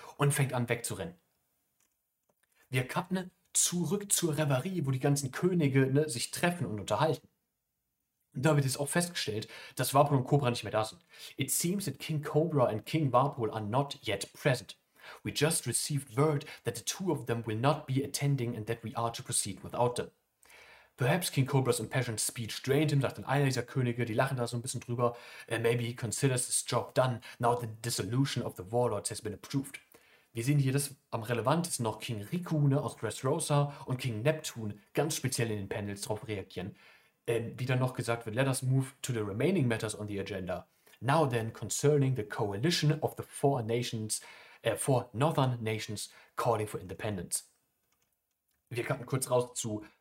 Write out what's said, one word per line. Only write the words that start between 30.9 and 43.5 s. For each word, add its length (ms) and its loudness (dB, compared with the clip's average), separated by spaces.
am 120 -6
relevantesten 640 0
noch 160 -2
King 220 -6
Riku, 460 0
ne, 140 4
aus 140 -4
Dressrosa 800 0
und 120 -2
King 240 -4
Neptune 560 -2
ganz 240 0
speziell 340 -2
in 80 -2
den 100 -6
Panels 340 -6
drauf 260 -6
reagieren. 480 -8
Ähm, 320 -2
wie 80 -4
dann 140 2
noch 140 0
gesagt 300 -2
wird, 120 -6
„Let 100 2
us 160 -2
move 300 2
to 100 -6
the 60 -2
remaining 480 2
matters 320 0
on 100 -6
the 120 -4
agenda. 480 -6
Now 260 4
then, 260 -2
concerning 640 2
the 80 -4
coalition 800 0
of 140 -2
the 80 -8
four 380 0